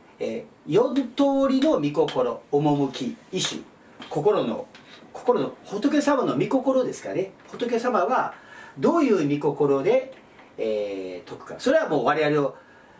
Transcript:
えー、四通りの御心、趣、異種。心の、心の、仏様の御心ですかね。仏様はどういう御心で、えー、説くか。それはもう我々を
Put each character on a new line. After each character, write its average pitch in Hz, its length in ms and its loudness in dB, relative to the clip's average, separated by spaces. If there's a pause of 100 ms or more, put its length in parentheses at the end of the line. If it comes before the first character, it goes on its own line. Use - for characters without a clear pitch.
(200)
え 113 260 -6 (220)
ー、 147 60 -4
四 247 220 4
通 269 580 2
り 262 60 4
の 302 200 2
御 147 120 -2
心、 127 500 0 (100)
趣、 143 640 0 (160)
異 185 100 -4
種。 - 200 -6 (480)
心 175 360 2
の、 - 220 -6 (460)
心 233 260 0
の、 131 140 -4 (120)
仏 277 360 0
様 277 220 2
の 139 140 0
御 202 100 0
心 262 360 0
で 202 100 -4
す - 100 -14
か 190 100 -8
ね。 190 180 -4 (200)
仏 233 280 -2
様 220 260 0
は - 280 0 (440)
ど 294 200 2
う 320 60 4
い 240 80 4
う 147 280 2
御 151 60 -4
心 139 380 0
で、 254 300 2 (440)
え 98 680 -6
ー、 - 40 -20
説 - 120 -16
く - 60 -20
か。 - 120 -14
そ 254 120 0
れ 320 80 6
は - 100 -2
も 143 120 2
う 117 40 0
我 147 240 2
々 147 180 2
を - 80 -6 (440)